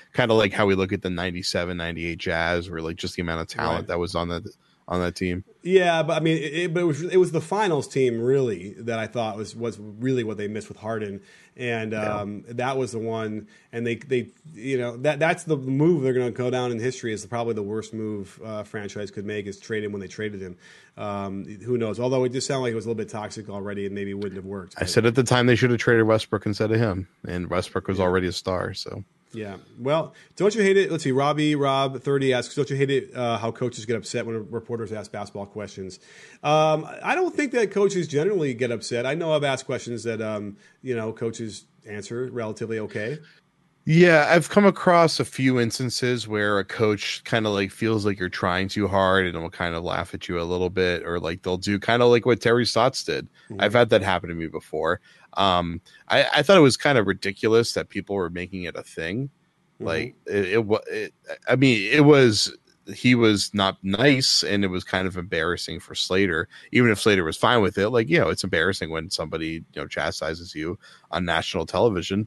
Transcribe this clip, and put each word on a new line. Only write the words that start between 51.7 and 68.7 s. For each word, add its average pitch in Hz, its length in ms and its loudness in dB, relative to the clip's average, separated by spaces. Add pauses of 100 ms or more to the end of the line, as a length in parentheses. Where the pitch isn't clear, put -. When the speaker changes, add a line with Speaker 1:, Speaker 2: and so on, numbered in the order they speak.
Speaker 1:
kinda 120 260 4
like 120 200 6
what 120 140 4
Terry 120 260 2
Stotts 120 380 0
did. 69 240 -4 (220)
Speaker 2:
Mm-hmm. 104 100 -12
Speaker 1:
I've 101 140 2
had 120 160 6
that 110 120 6
happen 90 280 0
to 85 60 -6
me 82 120 -6
before. 78 540 -2 (320)
Um, 87 480 2 (260)
I, 131 180 4 (100)
I 147 80 4
thought 196 120 8
it 175 60 10
was 135 160 8
kinda 135 260 4
ridiculous 104 680 2
that 82 160 -4
people 98 260 -6
were 90 140 -2
making 90 340 -8
it 82 140 -10
a - 60 -14
thing. 92 420 -6
Speaker 2:
Mm-hmm. - 600 -16
Speaker 1:
Like, 78 300 -4 (120)
it, 98 180 0
it 107 200 0
wa-, 104 140 2 (100)
it, 95 240 -6 (360)
I 123 80 4
mean, 117 340 4
it 147 140 8
was, 131 500 6 (380)
he 123 220 4
was 110 380 4
not 98 300 0
nice, 127 600 4
and 101 200 0
it 95 60 0
was 90 160 -4
kind 95 240 -2
of 90 80 -8
embarrassing 87 640 -4
for - 120 -18
Slater, 92 540 0 (240)
even 120 180 6
if 104 120 2
Slater 95 240 4
was 78 100 -4
fine 117 260 4
with 92 160 0
it. 101 120 2
Like, 120 180 2
you 165 100 2
know, 101 120 2
it's 92 160 -4
embarrassing 90 460 0